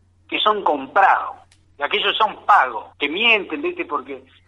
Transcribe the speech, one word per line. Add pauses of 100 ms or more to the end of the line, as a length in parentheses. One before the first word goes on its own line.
(280)
que
son
comprados, (420)
de
aquellos
que
son
pagos, (140)
que
mienten,
¿viste?
Porque (260)